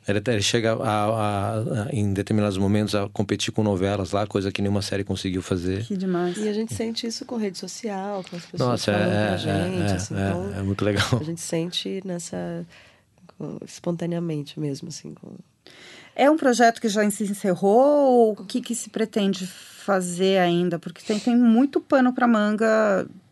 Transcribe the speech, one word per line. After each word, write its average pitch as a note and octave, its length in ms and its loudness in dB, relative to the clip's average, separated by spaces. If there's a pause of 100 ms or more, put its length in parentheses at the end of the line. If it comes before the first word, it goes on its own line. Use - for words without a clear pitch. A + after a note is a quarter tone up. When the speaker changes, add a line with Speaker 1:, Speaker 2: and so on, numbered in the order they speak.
Speaker 1:
Ele G2+ 120 0
até, A2 140 -2
ele G2+ 100 0
chega A2+ 300 2
a, G#2+ 320 0
a, G#2 540 0
a, A2 320 -2
em G#2 220 0
determinados G#2 440 0
momentos G2+ 360 0
a G2+ 160 0
competir G2+ 420 -2
com A2 120 0
novelas G2 480 0
lá, G2+ 160 0
coisa G2 240 -2
que - 100 -4
nenhuma G2+ 200 0
série G2 220 -4
conseguiu F#2+ 380 -4
fazer. F#2+ 440 -2
Speaker 2:
Que G3+ 120 -6
demais. F3+ 400 -2
Speaker 3:
E G#3+ 100 -2
a G#3 60 -2
gente A3 200 -4
sente A3+ 340 -6
isso A3+ 180 -8
com B3 120 -8
rede G#3 200 -4
social, G3 720 -8
com F3+ 60 -14
as E3+ 100 -12
pessoas C3 240 -2
Speaker 1:
Nossa, A2+ 220 0
Speaker 3:
falando G#2 200 2
Speaker 1:
é, G#2 140 2
Speaker 3:
pra G2+ 80 0
Speaker 1:
é, F#2 40 -2
Speaker 3:
gente, F#2+ 540 0
Speaker 1:
é, F#2+ 40 0
Speaker 3:
assim, F#2 200 -4
Speaker 1:
é, G2 140 0
Speaker 3:
então F#2+ 260 -4
Speaker 1:
é G2 60 -6
muito G2 240 0
legal. G2+ 220 0 (120)
Speaker 3:
a - 40 -6
gente E3 180 -8
sente F3+ 640 -4
nessa, F3 580 -8 (720)
com, - 280 -10
espontaneamente E3+ 960 -6
mesmo, C#3+ 300 -6
assim, D#2+ 240 -14
com - 160 -20 (840)
Speaker 2:
É C4+ 140 6
um D#4 80 6
projeto A#3+ 440 4
que A3+ 80 0
já G#3 200 2
se G3+ 140 -4
encerrou G3 480 0
ou B3+ 640 6
o G3+ 120 -12
que A#3+ 160 -4
que A#3+ 140 -6
se - 140 -10
pretende G3 580 -2
fazer F#3 920 0
ainda? F3 380 2
Porque E3+ 280 -12
tem, G#3+ 140 -2
tem A#3 160 2
muito B3 440 6
pano B3+ 340 4
pra B3 140 2
manga G#3+ 800 2 (240)